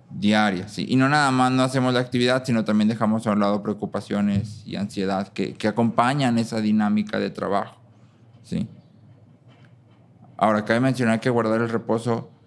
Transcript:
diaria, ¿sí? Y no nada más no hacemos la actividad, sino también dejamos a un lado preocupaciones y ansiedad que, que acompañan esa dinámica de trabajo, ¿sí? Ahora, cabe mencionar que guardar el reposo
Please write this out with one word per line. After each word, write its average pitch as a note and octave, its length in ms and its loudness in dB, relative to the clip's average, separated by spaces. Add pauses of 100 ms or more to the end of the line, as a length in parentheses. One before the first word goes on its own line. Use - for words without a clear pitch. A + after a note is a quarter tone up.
diaria, G2+ 580 0
¿sí? - 220 -8
Y B2+ 60 2
no C3 140 4
nada D3 200 2
más B2+ 220 2
no C3 100 2
hacemos B2+ 320 0
la B2 60 2
actividad, B2+ 440 0
sino A2+ 220 0
también G#2+ 220 2
dejamos A2 400 0
a G#2+ 60 2
un G2+ 60 2
lado G2+ 220 2
preocupaciones G2+ 1040 -4
y F2+ 120 -10
ansiedad G2 540 -4
que, - 220 -6
que - 140 -4
acompañan A#2+ 720 2
esa A2+ 200 -2
dinámica G#2+ 600 0
de G2+ 100 -2
trabajo, F#2+ 500 -4 (640)
¿sí? - 240 -6 (1700)
Ahora, G#2+ 280 2
cabe A2+ 140 2
mencionar A#2+ 400 2
que C3 100 0
guardar A2+ 320 2
el A#2 80 -2
reposo A2+ 600 -2 (160)